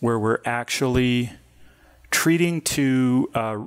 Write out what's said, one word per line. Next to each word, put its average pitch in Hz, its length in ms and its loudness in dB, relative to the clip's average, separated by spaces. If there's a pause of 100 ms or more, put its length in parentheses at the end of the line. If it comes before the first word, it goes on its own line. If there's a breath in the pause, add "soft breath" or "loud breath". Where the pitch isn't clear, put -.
where 117 180 0
we're 110 260 0
actually 123 880 0 (760 soft breath)
treating 170 520 2
to, 127 720 2
uh, 110 320 -4